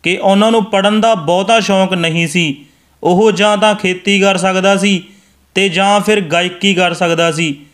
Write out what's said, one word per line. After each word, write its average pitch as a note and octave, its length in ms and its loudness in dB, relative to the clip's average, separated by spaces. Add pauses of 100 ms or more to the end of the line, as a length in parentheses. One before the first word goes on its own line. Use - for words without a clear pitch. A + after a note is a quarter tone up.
ਕਿ F3+ 180 0
ਉਹਨਾਂ G3+ 300 2
ਨੂੰ A3+ 140 2
ਪੜ੍ਹਨ G#3 360 0
ਦਾ A3+ 140 2
ਬਹੁਤਾ F#3 440 0
ਸ਼ੌਂਕ F#3+ 340 0
ਨਹੀਂ E3 340 -2
ਸੀ। D#3+ 380 -4 (380)
ਉਹ G3 280 2
ਜਾਂ G#3 260 0
ਤਾਂ G#3 180 2
ਖੇਤੀ F#3+ 440 -2
ਕਰ F#3+ 180 2
ਸਕਦਾ F#3+ 400 0
ਸੀ F#3+ 260 0 (520)
ਤੇ G3 140 0
ਜਾਂ G3 300 0
ਫਿਰ G#3 220 0
ਗਾਇਕੀ F3+ 520 -2
ਕਰ F3 200 0
ਸਕਦਾ E3 380 0
ਸੀ। D#3 240 -4 (180)